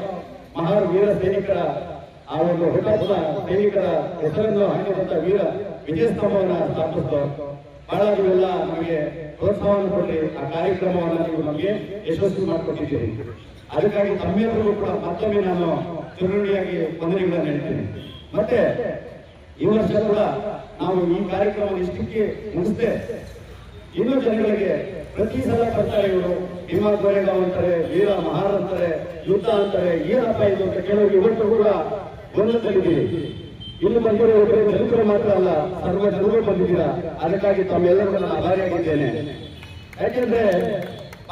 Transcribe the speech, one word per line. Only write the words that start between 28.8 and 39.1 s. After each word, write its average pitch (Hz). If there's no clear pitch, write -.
ಯುದ್ಧ 208
ಅಂತಾರೆ, 185
ಏನಪ್ಪ 226
ಇದು 196
ಅಂತ 185
ಕೆಲವರು 202
ಇವತ್ತು 214
ಕೂಡ 214
ಗೊಂದಲದಲ್ಲಿದ್ದೀರಿ. 185
ಇಲ್ಲಿ 214
ಬಂದಿರೋ 220
ಒಬ್ಬರೇ 214
ದಲಿತರು 226
ಮಾತ್ರ 208
ಅಲ್ಲ, 175
ಸರ್ವ 185
ಜನರು 208
ಬಂದಿದ್ದೀರಾ. 175
ಅದಕ್ಕಾಗಿ 190
ತಮ್ಮೆಲ್ಲರಿಗೂ 180
ನಾನು 185
ಆಭಾರಿಯಾಗಿದ್ದೇನೆ. 165